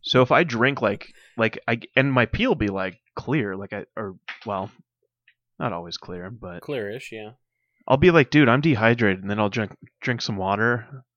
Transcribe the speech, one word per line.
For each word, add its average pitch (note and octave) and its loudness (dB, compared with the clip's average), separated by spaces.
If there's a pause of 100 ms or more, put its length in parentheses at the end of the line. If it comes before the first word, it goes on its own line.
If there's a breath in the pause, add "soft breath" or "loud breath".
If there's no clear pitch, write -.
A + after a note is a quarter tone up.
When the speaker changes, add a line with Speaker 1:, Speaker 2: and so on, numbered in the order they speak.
Speaker 1:
So - 4
if B2 2
I C#3+ 6
drink, C3 0
like, G#2 -4 (240 soft breath)
like, A2+ 0 (100)
I, A#2 -2 (140)
and C3+ 2
my B2+ 4
pee - -2
will A3 2
be, A2 -2
like, F#2+ -6 (160)
clear, A2 -4
like, G2 -10
I, G2+ -10 (100)
or, G2 -8 (300)
well, G2 -6 (880)
not G2+ -4
always E2+ -12
clear, F2+ -12
but F#2 -14
Speaker 2:
Clearish, A#2 -10
yeah. A2 -16 (540)
Speaker 1:
I'll C3+ 4
be F3 8
like, E3 6
"Dude, D3 6
I'm B2+ 4
dehydrated," A2+ 2
and G2 -8
then G#2 -2
I'll G#2 0
drink, G#2+ -6 (240)
drink A#2+ -4
some A2 -6
water A2+ -2 (120)